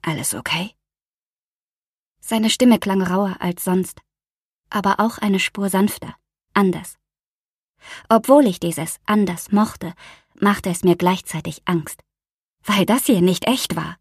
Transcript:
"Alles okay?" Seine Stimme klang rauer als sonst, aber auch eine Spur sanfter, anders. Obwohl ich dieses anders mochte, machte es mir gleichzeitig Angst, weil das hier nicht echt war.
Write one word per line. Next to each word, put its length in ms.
"Alles 320
okay?" 420
Seine 300
Stimme 300
klang 220
rauer 380
als 240
sonst, 380
aber 300
auch 180
eine 220
Spur 300
sanfter, 460
anders. 440
Obwohl 360
ich 140
dieses 460
anders 460
mochte, 420
machte 340
es 140
mir 120
gleichzeitig 680
Angst, 360
weil 220
das 200
hier 160
nicht 260
echt 280
war. 260